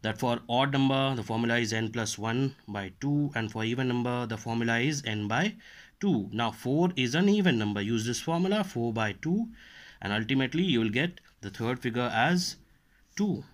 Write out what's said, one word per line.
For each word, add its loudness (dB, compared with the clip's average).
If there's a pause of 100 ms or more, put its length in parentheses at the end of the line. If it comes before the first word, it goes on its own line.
that -2
for 0 (100)
odd 2
number, 2
the -4
formula 0
is 0
n -2
plus -4
one 0 (120)
by -8
two, 0
and -2
for -4
even 0
number, 0
the -6
formula 0
is 0
n -2
by 2 (460)
two. 0
Now, 0
four 2
is 0
an 4
even 4
number. 0
Use 0
this -2
formula, 0
four -2
by 0
two, 0 (540)
and -4
ultimately, 2
you 4
will 2
get -2 (200)
the -8
third -2
figure -2
as 2 (600)
two. -2 (100)